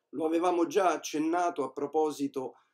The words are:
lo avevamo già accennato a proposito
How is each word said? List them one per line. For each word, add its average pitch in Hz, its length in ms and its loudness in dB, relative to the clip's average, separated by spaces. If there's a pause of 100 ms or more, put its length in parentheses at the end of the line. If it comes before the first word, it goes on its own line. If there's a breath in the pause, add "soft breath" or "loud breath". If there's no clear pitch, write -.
(140)
lo 160 100 -2
avevamo 170 420 2
già 180 240 4
accennato 160 720 0
a 131 100 -4
proposito 139 840 -2 (180 soft breath)